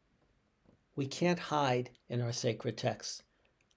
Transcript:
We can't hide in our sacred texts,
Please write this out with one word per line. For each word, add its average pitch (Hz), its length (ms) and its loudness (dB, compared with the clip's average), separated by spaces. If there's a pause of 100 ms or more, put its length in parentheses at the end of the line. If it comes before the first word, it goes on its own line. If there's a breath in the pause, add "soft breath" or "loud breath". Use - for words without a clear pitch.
(960)
We 143 100 0
can't 175 320 2
hide 131 520 2 (180)
in 123 140 0
our 117 100 0
sacred 117 460 -2
texts, - 440 -4 (540)